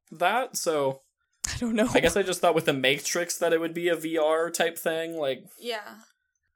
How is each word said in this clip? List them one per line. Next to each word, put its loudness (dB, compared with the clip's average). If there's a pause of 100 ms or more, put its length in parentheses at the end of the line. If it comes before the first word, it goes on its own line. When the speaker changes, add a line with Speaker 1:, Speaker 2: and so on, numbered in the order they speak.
(120)
Speaker 1:
that, 0
so 0 (460)
Speaker 2:
I -8
don't -2
know. 2
Speaker 1:
I 4
guess 4
I 4
just -2
thought 4
with 2
the 4
Matrix 0
that 2
it 4
would -4
be -4
a 2
V -4
R 2
type 0
thing, -4
like -4 (160)
Speaker 3:
Yeah. -10 (600)